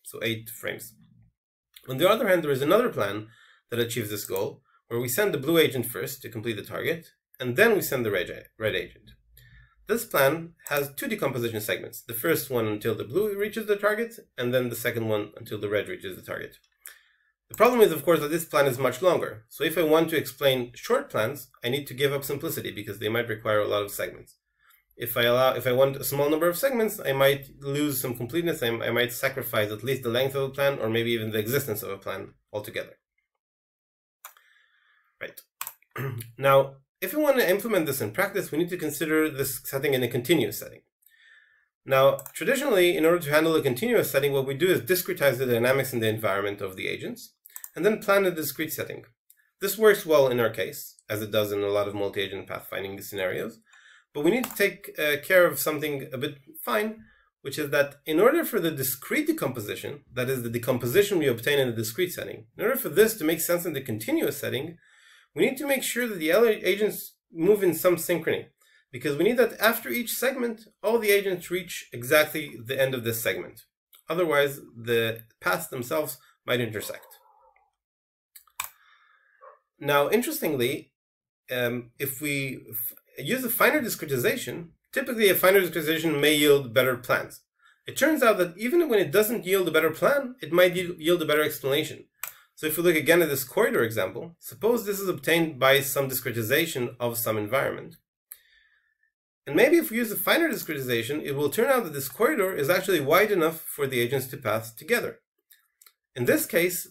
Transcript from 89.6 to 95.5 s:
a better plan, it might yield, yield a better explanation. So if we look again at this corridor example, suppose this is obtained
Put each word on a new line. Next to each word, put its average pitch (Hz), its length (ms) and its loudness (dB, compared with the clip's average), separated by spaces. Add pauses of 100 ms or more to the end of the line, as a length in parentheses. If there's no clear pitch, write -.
a - 20 -2
better 156 200 4
plan, 247 520 0
it 151 100 -6
might 180 220 6
yield, 175 240 -4
yield 160 240 0
a 151 40 -2
better 147 160 2
explanation. 147 640 -2 (520)
So 156 80 -6
if 151 100 -2
we 170 60 -2
look 170 140 4
again 156 260 4
at 156 60 2
this 135 160 -2
corridor 214 400 0
example, 107 560 -4
suppose 220 440 -2
this 202 140 -6
is 196 100 -4
obtained 160 520 0